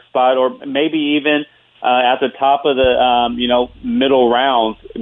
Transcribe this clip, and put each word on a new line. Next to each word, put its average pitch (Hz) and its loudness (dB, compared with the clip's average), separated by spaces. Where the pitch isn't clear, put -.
spot 131 0
or 127 -2
maybe 147 -2
even, 147 -2
uh, 123 2
at 127 -4
the 131 -2
top 139 0
of 139 0
the, 127 2
um, 120 0
you 123 -4
know, 123 0
middle 127 2
rounds 120 0